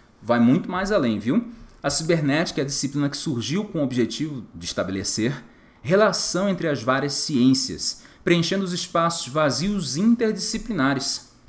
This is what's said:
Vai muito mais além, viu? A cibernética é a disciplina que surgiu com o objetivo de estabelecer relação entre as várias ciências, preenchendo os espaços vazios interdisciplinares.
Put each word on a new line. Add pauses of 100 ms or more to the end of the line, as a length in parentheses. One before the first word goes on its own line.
(220)
Vai
muito
mais
além,
viu? (340)
A
cibernética
é
a
disciplina
que
surgiu
com
o
objetivo (100)
de
estabelecer (380)
relação
entre
as
várias
ciências, (200)
preenchendo
os
espaços
vazios
interdisciplinares. (160)